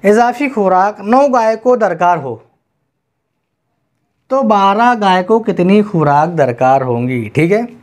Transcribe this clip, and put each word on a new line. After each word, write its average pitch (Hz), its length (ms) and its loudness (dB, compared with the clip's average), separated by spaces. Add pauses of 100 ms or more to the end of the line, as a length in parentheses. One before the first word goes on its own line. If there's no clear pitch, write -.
इजाफी 240 460 2
खुराक 202 540 -2
नौ 254 260 2
गाय 226 280 0
को 247 200 0
दरकार 175 420 0
हो 127 220 -10 (1900)
तो 269 120 0
बारह 214 520 2
गाय 190 280 0
को 220 180 0
कितनी 190 420 2
खुराक 156 480 0
दरकार 131 520 0
होंगी, 123 440 -4
ठीक 156 240 -2
है। 214 100 0 (220)